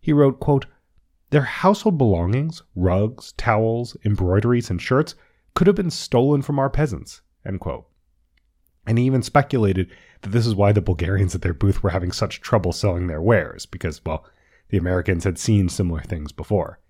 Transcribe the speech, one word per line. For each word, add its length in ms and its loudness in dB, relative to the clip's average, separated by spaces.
He 120 -2
wrote, 280 4
quote, 260 0
"Their 120 4
household 560 0
belongings, 640 0
rugs, 560 0
towels, 720 -2
embroideries, 680 0
and 100 -4
shirts 360 -2
could 120 4
have 100 4
been 140 -2
stolen 520 0
from 180 -4
our 100 -2
peasants," 520 -4
end 140 -6
quote. 280 -10
And 120 2
he 80 2
even 160 2
speculated 680 0
that 100 -12
this 160 2
is 80 0
why 180 4
the 100 4
Bulgarians 520 0
at 80 -6
their 120 -2
booth 280 0
were 80 0
having 220 -4
such 300 -6
trouble 280 0
selling 360 -2
their 160 -6
wares, 440 0
because, 380 -10
well, 220 -6
the 80 -2
Americans 480 0
had 140 -2
seen 300 2
similar 340 -4
things 300 -10
before. 580 -4